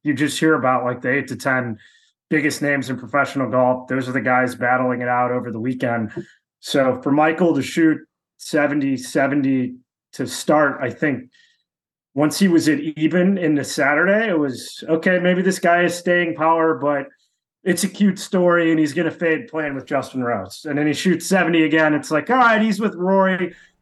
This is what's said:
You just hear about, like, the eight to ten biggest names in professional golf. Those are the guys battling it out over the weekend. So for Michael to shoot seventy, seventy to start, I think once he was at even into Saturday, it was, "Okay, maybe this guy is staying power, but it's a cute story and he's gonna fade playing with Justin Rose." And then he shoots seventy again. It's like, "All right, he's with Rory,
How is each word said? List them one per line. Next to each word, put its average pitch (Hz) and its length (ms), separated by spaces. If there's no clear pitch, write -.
You 147 120
just 139 240
hear 160 160
about, 127 300
like, 123 160
the 127 100
eight 135 180
to 135 80
ten 123 420
biggest 147 340
names 139 280
in 127 80
professional 131 520
golf. 127 380
Those 127 200
are 127 40
the 131 80
guys 123 340
battling 127 460
it 123 80
out 123 220
over 123 200
the 110 100
weekend. 120 520
So 131 420
for - 100
Michael 160 420
to 135 80
shoot 160 360
seventy, 143 600
seventy 135 800
to 127 140
start, 147 540
I 127 100
think 139 400
once 147 240
he 202 80
was 160 220
at 147 100
even 160 600
into 156 260
Saturday, 175 640
it 175 100
was, 135 480
"Okay, 165 320
maybe 180 240
this 185 160
guy 175 240
is 175 120
staying 175 400
power, 160 420
but 139 300
it's 175 200
a 196 40
cute 196 300
story 175 520
and 160 80
he's 147 140
gonna 160 180
fade 156 380
playing 151 260
with 131 120
Justin 131 360
Rose." 110 460
And 143 100
then 151 80
he 151 60
shoots 170 340
seventy 170 380
again. 156 300
It's 143 160
like, 147 180
"All 240 80
right, 226 240
he's 214 200
with 214 160
Rory, 185 580